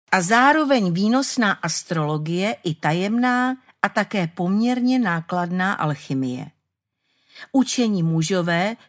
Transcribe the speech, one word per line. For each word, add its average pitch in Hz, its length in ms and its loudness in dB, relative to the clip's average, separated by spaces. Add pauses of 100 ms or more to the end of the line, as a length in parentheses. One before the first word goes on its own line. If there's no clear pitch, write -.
(120)
a 185 100 4
zároveň 247 720 4
výnosná 220 580 0
astrologie 165 1120 -4
i 165 120 -2
tajemná 240 840 0 (240)
a 202 80 0
také 202 380 -2
poměrně 233 720 0
nákladná 180 760 -2
alchymie. 135 760 -4 (1000)
Učení 233 520 2
mužové 170 720 0 (140)